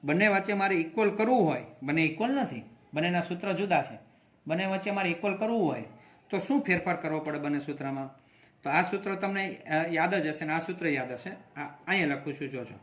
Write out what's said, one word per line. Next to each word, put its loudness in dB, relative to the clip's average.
બંને 4
વચ્ચે 2
મારે 2
ઇક્વલ 2
કરવું 4
હોય, 0
બંને 2
ઇક્વલ 0
નથી, -2
બંનેના 2
સૂત્ર -4
જુદા 2
છે, -8
બંને 0
વચ્ચે -2
મારે 0
ઇક્વલ -2
કરવું 2
હોય -2
તો 0
શું 2
ફેરફાર 2
કરવો -2
પડે -4
બંને -2
સૂત્રમાં? -6
તો -2
આ 6
સૂત્ર -2
તમને, -2
અ, 0
યાદ 2
જ 2
હશે -4
ને -2
આ 0
સૂત્ર -4
યાદ 0
હશે. -10
આ -8
અહીંયા 2
લખું -6
છું, -8
જોજો. -8